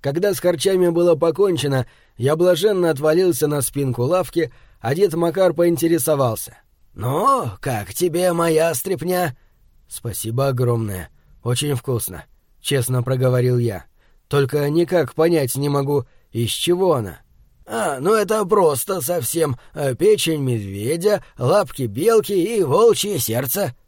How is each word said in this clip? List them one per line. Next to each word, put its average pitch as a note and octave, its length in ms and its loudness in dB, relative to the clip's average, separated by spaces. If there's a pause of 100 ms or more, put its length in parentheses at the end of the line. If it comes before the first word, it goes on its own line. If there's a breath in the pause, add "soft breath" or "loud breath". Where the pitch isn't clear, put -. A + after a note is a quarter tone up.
Когда F3 320 -2
с C#3 60 -6
харчами F3+ 500 2
было E3+ 260 4
покончено, D3 720 0 (320 soft breath)
я C3+ 180 0
блаженно F3+ 540 2
отвалился D#3 580 2
на D3 140 -2
спинку B2+ 420 -4
лавки, E3 480 -2 (300 soft breath)
а A#2+ 140 -2
дед F3+ 180 0
Макар E3+ 400 2
поинтересовался. D#3+ 1040 0 (360)
"Ну, E3+ 580 0 (100)
как G#2 320 -6
тебе F3 400 0
моя E3 400 2
стряпня?" F3+ 640 -4 (500)
"Спасибо A#2 600 -6
огромное. A#2 600 -2 (340)
Очень C3+ 320 -2
вкусно", A2+ 500 -6 (380)
честно B2+ 400 -2
проговорил B2+ 560 2
я. G#2+ 260 -4 (420)
"Только C#3+ 420 0
никак E3 440 0
понять D#3 420 2
не C#3 140 -2
могу, C#3+ 360 0 (260)
из A#2 180 -2
чего F3+ 460 0
она". G2 240 -6 (460)
"А, F#3 340 -4
ну F3 140 2
это G#3+ 320 0
просто F3+ 560 2
совсем. D3+ 560 -2 (160 soft breath)
Э, C#3 220 -2
печень E3 460 2
медведя, B2 840 -2 (140 soft breath)
лапки C#3 460 0
белки G3+ 500 0
и G3 300 0
волчье G3 560 2
сердце". B2 560 -4 (120)